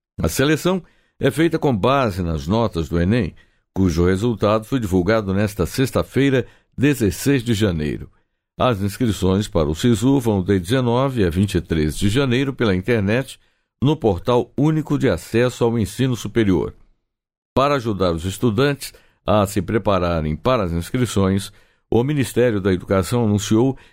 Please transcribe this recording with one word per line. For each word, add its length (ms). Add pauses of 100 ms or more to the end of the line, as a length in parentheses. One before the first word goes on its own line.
(200)
A 80
seleção 540 (360)
é 120
feita 280
com 180
base 460
nas 240
notas 420
do 120
enem, 340 (400)
cujo 300
resultado 600
foi 140
divulgado 540
nesta 340
sexta-feira, 800 (300)
dezesseis 680
de 120
janeiro. 560 (480)
As 240
inscrições 680
para 200
o 60
Sisu 460
vão 220
de 180
dezenove 640
a 60
vinte 240
e 60
três 360
de 120
janeiro 440
pela 240
internet, 640 (420)
no 140
Portal 600
Único 400
de 120
Acesso 560
ao 120
Ensino 380
Superior. 600 (760)
Para 220
ajudar 380
os 120
estudantes 680 (320)
a 200
se 140
prepararem 760
para 260
as 80
inscrições, 840 (380)
o 140
Ministério 560
da 120
Educação 520
anunciou 520 (160)